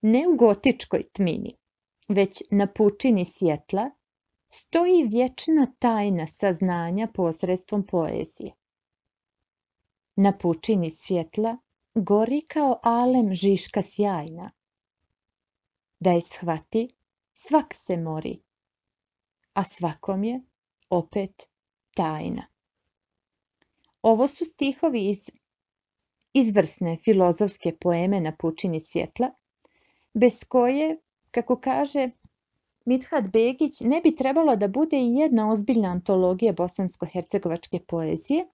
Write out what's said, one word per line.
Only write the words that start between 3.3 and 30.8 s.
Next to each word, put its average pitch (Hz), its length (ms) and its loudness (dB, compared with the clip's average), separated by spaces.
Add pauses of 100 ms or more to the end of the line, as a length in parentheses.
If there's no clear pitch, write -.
stoji 349 560 2
vječna 254 640 0 (120)
tajna 208 480 0
saznanja 180 880 -2
posredstvom 185 720 -2
poezije. - 640 -4 (1600)
Na 196 220 2
pučini 170 540 0
svjetla 208 680 -4 (360)
gori 220 480 2
kao 285 420 0
alem 240 500 2
žiška 196 500 0
sjajna. 175 680 -4 (1500)
Da 180 120 2
je 170 100 4
shvati, 175 720 -6 (380)
svak 294 400 -2
se - 240 -6
mori, 160 420 -6 (1120)
a 196 100 -2
svakom 180 600 -6
je 240 180 -4 (480)
opet 190 540 -4 (520)
tajna. 160 520 -4 (1500)
Ovo 226 260 4
su - 180 -4
stihovi 269 600 -2
iz 202 240 -4 (1040)
izvrsne 196 640 2
filozofske 180 840 2
poeme 180 400 0
Na 160 180 -4
pučini 160 400 -4
svjetla, - 520 -4 (880)
bez 240 240 4
koje, 277 540 0 (340)